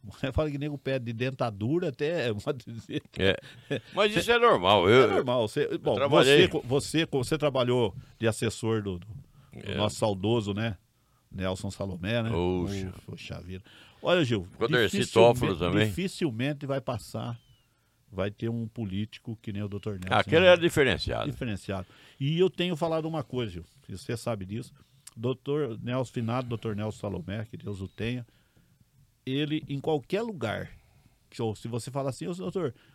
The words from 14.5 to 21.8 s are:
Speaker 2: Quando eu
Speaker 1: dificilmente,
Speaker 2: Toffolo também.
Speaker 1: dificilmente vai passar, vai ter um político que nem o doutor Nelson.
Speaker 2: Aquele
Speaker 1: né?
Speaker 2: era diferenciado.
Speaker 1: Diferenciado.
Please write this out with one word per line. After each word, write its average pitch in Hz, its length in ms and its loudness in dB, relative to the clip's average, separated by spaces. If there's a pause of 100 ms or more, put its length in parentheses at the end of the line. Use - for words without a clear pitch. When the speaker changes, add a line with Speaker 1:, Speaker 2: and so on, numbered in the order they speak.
Speaker 2:
Quando 123 220 0
eu 110 100 4
Speaker 1:
dificilmente, - 240 -2
Speaker 2:
Toffolo 117 460 6
também. 95 280 2
Speaker 1:
dificilmente 143 760 -4
vai 135 160 -4
passar, 120 580 -8 (720)
vai 98 200 -2
ter 113 180 -6
um 117 180 -4
político 107 760 -6
que 110 100 -8
nem 104 100 -4
o 101 60 -4
doutor 101 300 -8
Nelson. 92 200 -2
Speaker 2:
Aquele 156 220 4
Speaker 1:
né? 185 120 8
Speaker 2:
era 180 80 8
diferenciado. 120 680 2
Speaker 1:
Diferenciado. 104 560 -6 (320)